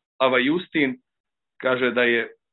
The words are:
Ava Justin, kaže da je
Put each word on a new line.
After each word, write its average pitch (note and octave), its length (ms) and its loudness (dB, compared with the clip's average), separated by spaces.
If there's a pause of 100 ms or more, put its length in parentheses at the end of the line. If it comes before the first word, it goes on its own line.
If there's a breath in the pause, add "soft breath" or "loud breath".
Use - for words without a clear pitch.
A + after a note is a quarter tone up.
(180)
Ava C3 200 2
Justin, C#3+ 580 -2 (640)
kaže B2+ 300 0
da A#2+ 120 0
je A#2 300 0 (200)